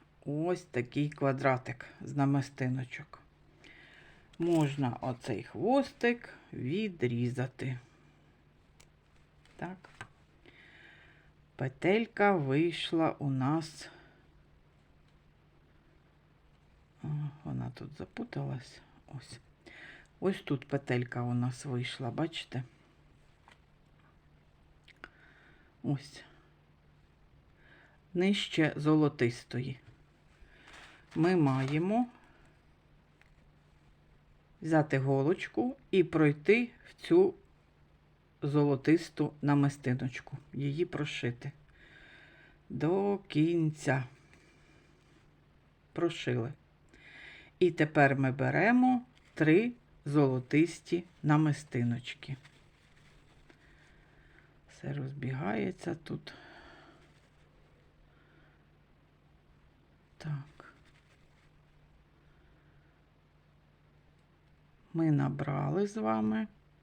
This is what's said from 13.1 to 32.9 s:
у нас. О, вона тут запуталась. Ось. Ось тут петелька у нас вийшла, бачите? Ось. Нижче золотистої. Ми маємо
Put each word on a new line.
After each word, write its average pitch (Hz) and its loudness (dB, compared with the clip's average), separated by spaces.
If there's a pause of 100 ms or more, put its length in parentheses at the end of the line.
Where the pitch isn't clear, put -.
у 143 -4
нас. 139 -2 (3250)
О, 151 -8 (360)
вона 127 -6
тут - -14 (100)
запуталась. 139 -10 (260)
Ось. - -16 (800)
Ось 185 -2
тут - -4
петелька 123 -2
у 120 -2
нас 123 -2
вийшла, 123 -6
бачите? - -6 (3250)
Ось. - -6 (1900)
Нижче 180 0
золотистої. 143 0 (1300)
Ми 175 4
маємо 156 2 (2500)